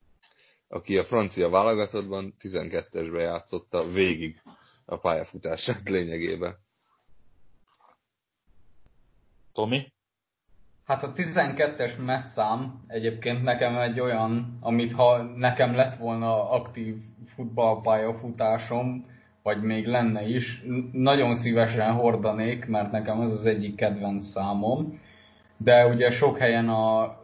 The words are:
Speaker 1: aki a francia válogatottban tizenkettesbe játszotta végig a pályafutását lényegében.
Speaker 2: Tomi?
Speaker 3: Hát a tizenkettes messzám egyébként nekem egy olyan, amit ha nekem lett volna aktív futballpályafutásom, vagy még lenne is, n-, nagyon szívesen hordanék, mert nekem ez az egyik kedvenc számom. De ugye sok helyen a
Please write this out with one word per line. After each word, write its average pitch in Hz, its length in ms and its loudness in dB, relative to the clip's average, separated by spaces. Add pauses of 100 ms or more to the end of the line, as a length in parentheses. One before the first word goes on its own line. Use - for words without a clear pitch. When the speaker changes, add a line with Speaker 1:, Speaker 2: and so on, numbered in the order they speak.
(680)
Speaker 1:
aki 95 300 -2
a 90 60 2
francia 95 460 0
válogatottban 98 880 0
tizenkettesbe 85 840 -6
játszotta 85 680 -4
végig 82 500 -2 (440)
a 85 120 -8
pályafutását 85 920 -4
lényegében. 87 640 -4 (3000)
Speaker 2:
Tomi? 120 380 -2 (920)
Speaker 3:
Hát 135 180 -4
a 131 100 -10
tizenkettes 147 800 -2
messzám 127 920 -4
egyébként 117 560 -4
nekem 123 340 0
egy 120 220 -2
olyan, 117 600 -2
amit 117 300 0
ha 123 300 6
nekem 123 540 0
lett 131 200 2
volna 113 540 0
aktív 113 460 -4 (300)
futballpályafutásom, 113 1800 -2 (380)
vagy 104 180 0
még 110 260 0
lenne 113 400 0
is, 120 380 -4
n-, 127 260 -4
nagyon 127 440 4
szívesen 113 580 2
hordanék, 113 720 0
mert 104 260 -2
nekem 107 300 -2
ez 117 100 0
az 107 140 -4
egyik 104 300 0
kedvenc 101 500 -2
számom. 104 760 -2 (580)
De 120 300 8
ugye 120 240 4
sok 139 260 4
helyen 117 320 2
a 110 540 2